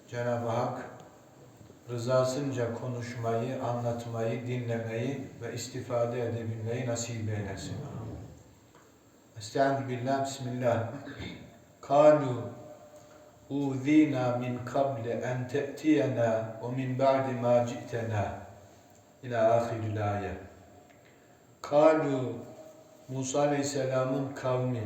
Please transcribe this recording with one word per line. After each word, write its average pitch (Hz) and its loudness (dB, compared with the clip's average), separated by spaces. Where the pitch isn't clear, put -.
Cenab-ı 120 -2
Hak 117 -2
rızasınca 127 0
konuşmayı, 117 -4
anlatmayı, 120 -2
dinlemeyi 117 -4
ve 117 -8
istifade 120 -2
edebilmeyi 113 -4
nasip 113 -4
eylesin. 98 -6
Estaizu 135 0
billah, 131 0
bismillah. 123 0
Kalu 143 6
uzina 135 4
min 123 -4
kabli 135 0
en 123 -2
te'tiyena 123 2
ve 120 -6
min 131 -2
ba'di 135 4
ma 120 4
ci'tena. 110 -4
İlâ 113 4
ahiril 104 0
âye. 101 -4
Kalu, 147 4
Musa 131 -2
Aleyhisselam'ın 135 0
kavmi, 127 0